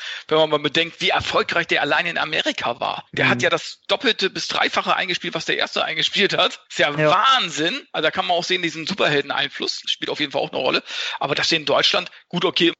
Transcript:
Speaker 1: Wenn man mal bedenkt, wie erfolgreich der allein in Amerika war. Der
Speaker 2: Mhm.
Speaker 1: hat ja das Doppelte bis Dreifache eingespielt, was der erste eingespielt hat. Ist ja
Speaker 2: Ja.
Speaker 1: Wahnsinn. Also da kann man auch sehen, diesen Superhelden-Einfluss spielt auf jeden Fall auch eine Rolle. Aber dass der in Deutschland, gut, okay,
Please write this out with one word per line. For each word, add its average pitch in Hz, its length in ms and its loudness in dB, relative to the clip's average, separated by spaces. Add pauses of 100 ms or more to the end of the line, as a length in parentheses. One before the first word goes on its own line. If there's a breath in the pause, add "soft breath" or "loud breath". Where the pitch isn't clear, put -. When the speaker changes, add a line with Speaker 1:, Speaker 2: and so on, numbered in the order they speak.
(300 loud breath)
Speaker 1:
Wenn 156 80 4
man 156 120 4
mal 151 100 2
bedenkt, 160 420 -2
wie 185 80 2
erfolgreich - 580 0
der - 140 2
allein 151 240 2
in 165 120 -4
Amerika 151 600 -2
war. - 320 -4
Der - 140 0
Speaker 2:
Mhm. 131 60 2
Speaker 1:
hat 120 100 0
ja 175 80 2
das - 400 -2
Doppelte 202 400 2
bis 190 180 -6
Dreifache - 480 0
eingespielt, 175 400 -4
was 165 80 -4
der 156 140 0
erste - 260 0
eingespielt 160 540 0
hat. 190 320 0
Ist - 100 -6
ja 151 180 4
Speaker 2:
Ja. 151 140 4
Speaker 1:
Wahnsinn. 220 720 2 (100)
Also 160 160 0
da 151 40 4
kann 185 160 -2
man 175 100 2
auch 170 80 0
sehen, 180 160 0
diesen 160 260 -4
Superhelden-Einfluss 143 1000 -2
spielt - 220 -4
auf 143 120 -4
jeden 143 100 -2
Fall 139 100 -2
auch - 120 -6
eine 135 80 -2
Rolle. 135 220 0 (360 loud breath)
Aber 139 160 -2
dass 147 140 0
der 165 100 2
in 151 60 -8
Deutschland, 151 460 2 (180 loud breath)
gut, 175 160 -2
okay, 170 340 2